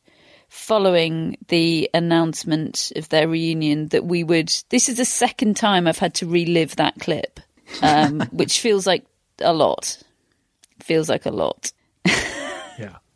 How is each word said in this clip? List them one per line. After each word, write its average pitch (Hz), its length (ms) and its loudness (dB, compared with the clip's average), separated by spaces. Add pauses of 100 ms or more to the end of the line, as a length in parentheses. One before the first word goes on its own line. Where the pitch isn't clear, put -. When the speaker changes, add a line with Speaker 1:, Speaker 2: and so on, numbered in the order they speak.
(480)
Speaker 1:
following 165 880 0 (120)
the 165 460 2
announcement 165 1000 0
of 156 120 -8
their 156 200 2
reunion 160 600 0
that - 160 0
we 170 200 -2
would, 160 280 2 (160)
this 262 200 4
is 240 80 -4
the 254 80 0
second 233 520 0
time 190 300 2
I've 160 120 0
had 170 160 -2
to - 120 -6
relive 170 500 0
that - 240 -2
clip, - 400 -6 (420)
um, 151 380 4
<laughs> 143 120 -6
which - 280 0
feels 202 260 2
like 180 180 0 (360)
a 165 140 2
lot. - 440 0 (840)
Feels 160 280 0
like 127 180 -2
a - 40 -4
lot. - 420 -4 (320)
<laughs> - 80 2 (680)
Speaker 2:
Yeah. 101 180 -14 (180)